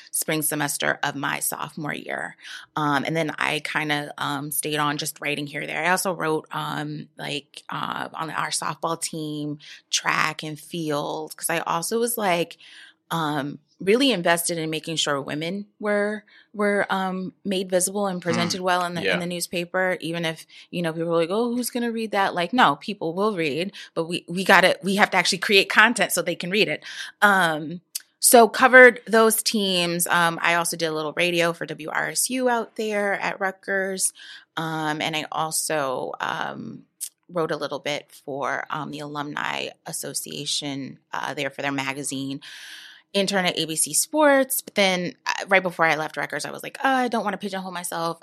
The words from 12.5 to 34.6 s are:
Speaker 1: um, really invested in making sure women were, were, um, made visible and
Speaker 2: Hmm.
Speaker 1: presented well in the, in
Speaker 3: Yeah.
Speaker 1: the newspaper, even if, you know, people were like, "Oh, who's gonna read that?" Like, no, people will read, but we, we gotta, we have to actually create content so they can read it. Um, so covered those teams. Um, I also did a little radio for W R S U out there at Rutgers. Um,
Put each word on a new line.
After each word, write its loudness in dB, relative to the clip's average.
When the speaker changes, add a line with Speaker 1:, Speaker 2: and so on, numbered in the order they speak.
Speaker 1:
um, -2
really 4
invested 2
in -2
making -4
sure 0
women -6
were, 0
were, 2
um, -2
made -2
visible 2
and -4
Speaker 2:
Hmm. -6
Speaker 1:
presented 0
well 2
in -4
the, -4
in 0
Speaker 3:
Yeah. 4
Speaker 1:
the -4
newspaper, -2
even -4
if, -4
you -4
know, 0
people -2
were 2
like, 2
"Oh, 0
who's -2
gonna -2
read -4
that?" -2
Like, -2
no, 6
people -6
will 0
read, -2
but -2
we, -6
we -4
gotta, 6
we 0
have 4
to 0
actually 2
create 4
content 4
so 0
they -4
can -8
read 2
it. -4
Um, 4
so 10
covered 10
those 4
teams. 0
Um, 2
I 2
also 0
did -2
a 0
little -4
radio 2
for -6
W -10
R -2
S -2
U 0
out -2
there -2
at -4
Rutgers. -2
Um, -2